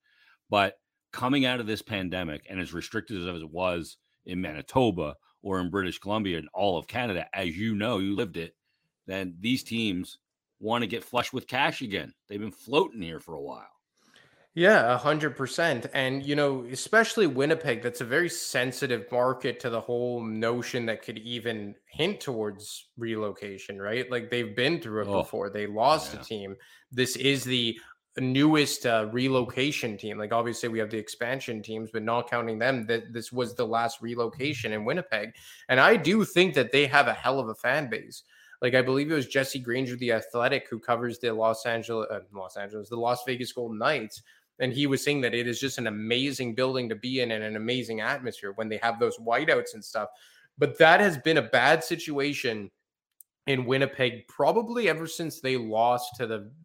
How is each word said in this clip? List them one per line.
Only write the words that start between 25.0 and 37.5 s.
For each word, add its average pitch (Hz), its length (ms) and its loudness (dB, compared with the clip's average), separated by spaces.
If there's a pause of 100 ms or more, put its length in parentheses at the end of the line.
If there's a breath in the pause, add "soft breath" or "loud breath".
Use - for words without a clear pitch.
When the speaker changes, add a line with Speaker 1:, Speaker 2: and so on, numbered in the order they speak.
Speaker 2:
it 101 40 -4
Speaker 1:
Oh, 98 140 2
Speaker 2:
before. 101 280 -4
They 104 180 -4
lost 123 460 2
a 107 40 -12
Speaker 1:
yeah. - 60 -14
Speaker 2:
team. 98 320 -8 (360 loud breath)
This 123 240 0
is 135 300 2
the 123 340 0 (380 loud breath)
newest, 139 680 4
uh, 110 280 2
relocation 127 840 0
team. 107 200 -8
Like, 104 160 -4
obviously, 117 340 0
we 113 120 -2
have 107 100 -2
the 110 80 -4
expansion 120 640 -6
teams, 110 280 -8
but 110 140 -6
not 120 260 0
counting 113 300 -2
them, 120 260 2
th-, 113 240 -2
this 113 220 -10
was 123 240 -4
the 123 100 0
last 113 360 -2
relocation 117 720 -4
in 107 100 -4
Winnipeg. 113 500 -2 (360 loud breath)
And 131 100 6
I 185 160 10
do 190 300 4
think 175 300 4
that 120 180 4
they 139 140 6
have 135 200 8
a 110 60 2
hell 135 260 0
of 117 80 -2
a 110 80 -6